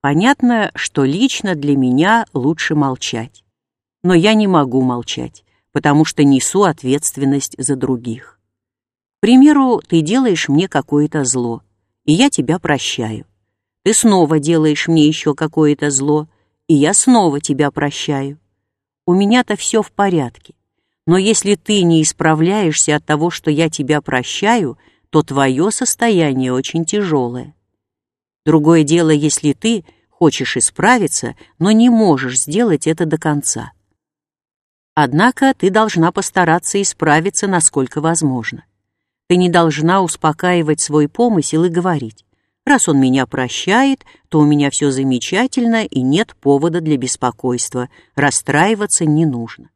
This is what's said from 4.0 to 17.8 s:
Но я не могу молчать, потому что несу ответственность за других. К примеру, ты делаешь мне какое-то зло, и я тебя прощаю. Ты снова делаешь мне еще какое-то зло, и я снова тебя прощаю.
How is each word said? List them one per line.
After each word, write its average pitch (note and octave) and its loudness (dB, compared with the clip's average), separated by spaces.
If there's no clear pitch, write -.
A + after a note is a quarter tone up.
Но F3+ 2
я F#3+ 4
не G#3+ 2
могу C3+ 0
молчать, B2 -6
потому D3 2
что D#3 0
несу C#3 2
ответственность C#3 -4
за C3+ -4
других. B2 -8
К - -6
примеру, C4 6
ты E3 2
делаешь G3+ 0
мне D#3+ 2
какое-то D3 -2
зло, A#2+ -4
и D3+ 2
я B3+ 4
тебя D#3 -2
прощаю. A#2 -6
Ты G#3 2
снова E3+ 2
делаешь D#3 0
мне D#3+ 4
еще D#3 -2
какое-то D3+ 0
зло, D3 -2
и E3 4
я D3 2
снова F3+ 2
тебя C#3+ -2
прощаю. C#3+ -6